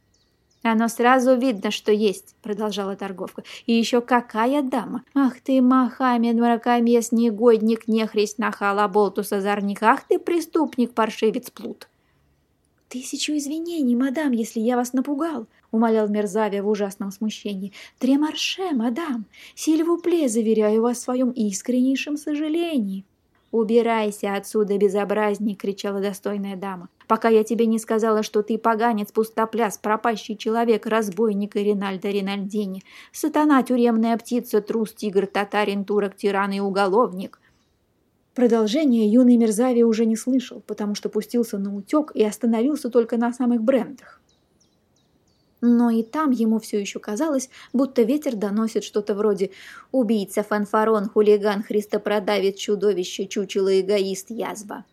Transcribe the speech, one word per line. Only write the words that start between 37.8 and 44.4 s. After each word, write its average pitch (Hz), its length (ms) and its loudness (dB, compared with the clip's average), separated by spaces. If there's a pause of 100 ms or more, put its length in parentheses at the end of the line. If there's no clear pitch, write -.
Продолжение 233 720 2
юный 240 300 6
Мерзавий 233 460 2
уже 226 240 2
не 220 100 0
слышал, 247 500 -4
потому 208 280 -6
что 202 160 -6
пустился 220 480 -2
на 202 180 -6
утек 294 400 -2
и 226 80 4
остановился 233 640 -2
только 233 300 0
на 240 160 0
самых 240 280 0
брендах. 247 600 -2 (1400)